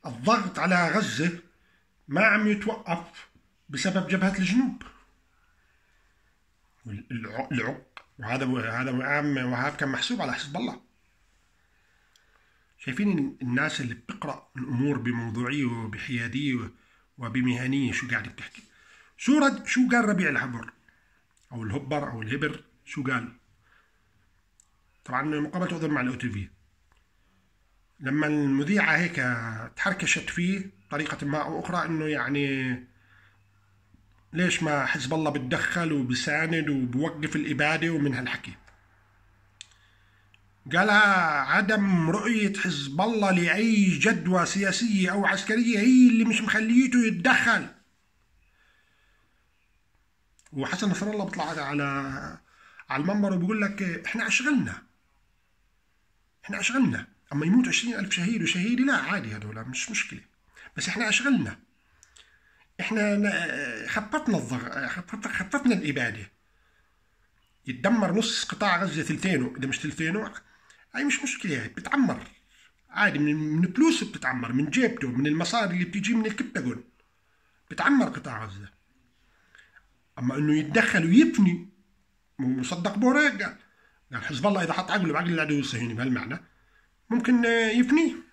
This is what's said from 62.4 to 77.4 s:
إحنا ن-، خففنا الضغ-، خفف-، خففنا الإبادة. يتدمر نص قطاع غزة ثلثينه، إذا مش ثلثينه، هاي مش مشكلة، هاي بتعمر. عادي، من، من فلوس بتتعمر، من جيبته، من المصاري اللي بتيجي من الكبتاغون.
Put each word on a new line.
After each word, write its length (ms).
إحنا 380
ن-، 680
خففنا 500
الضغ-، 500
خفف-، 400
خففنا 480
الإبادة. 560
يتدمر 440
نص 340
قطاع 380
غزة 200
ثلثينه، 540
إذا 100
مش 120
ثلثينه، 540
هاي 80
مش 200
مشكلة، 380
هاي 60
بتعمر. 600
عادي، 300
من، 160
من 380
فلوس 300
بتتعمر، 500
من 160
جيبته، 380
من 200
المصاري 460
اللي 120
بتيجي 280
من 120
الكبتاغون. 580